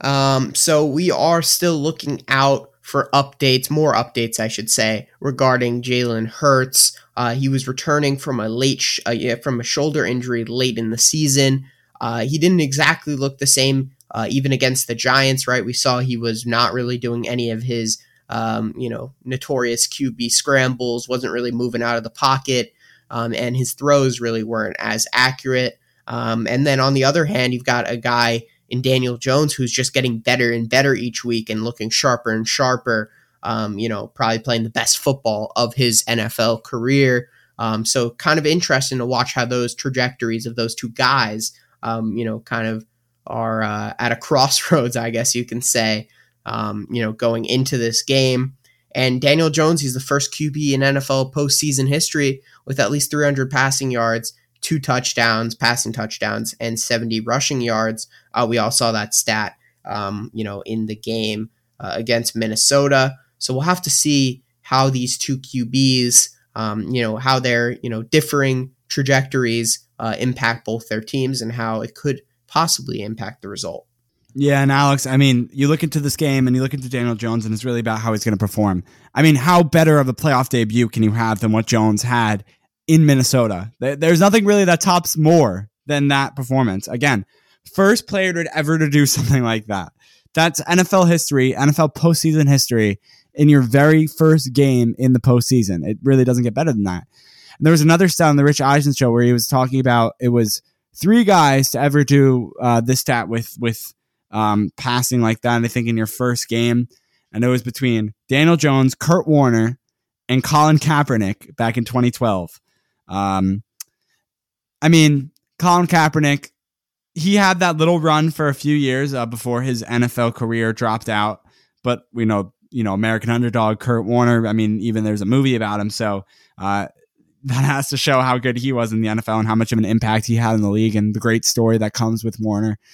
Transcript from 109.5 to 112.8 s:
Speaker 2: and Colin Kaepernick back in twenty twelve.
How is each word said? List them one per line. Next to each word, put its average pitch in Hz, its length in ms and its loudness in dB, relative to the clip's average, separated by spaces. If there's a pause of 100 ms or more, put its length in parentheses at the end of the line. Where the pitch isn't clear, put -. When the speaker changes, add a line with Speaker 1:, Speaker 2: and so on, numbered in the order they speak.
Speaker 2:
and 127 140 0
Colin 151 360 4
Kaepernick 143 800 0
back 113 200 -2
in 117 80 -2
twenty 123 280 0
twelve. 98 480 -2 (480)